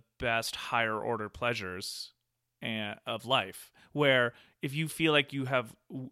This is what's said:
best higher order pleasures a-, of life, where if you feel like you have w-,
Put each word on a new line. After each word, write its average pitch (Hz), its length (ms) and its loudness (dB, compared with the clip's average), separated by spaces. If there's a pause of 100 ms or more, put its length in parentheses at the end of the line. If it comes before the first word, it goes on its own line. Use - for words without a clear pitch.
(180)
best 113 380 0
higher 113 420 0
order 107 300 -2
pleasures 101 840 -6 (500)
a-, 107 340 -4 (100)
of 117 200 -6
life, 113 440 0 (220)
where 131 400 4 (300)
if 139 120 -6
you 156 140 -2
feel 160 240 2
like 143 200 4
you 135 120 -4
have 127 320 -2 (140)
w-, 131 200 -10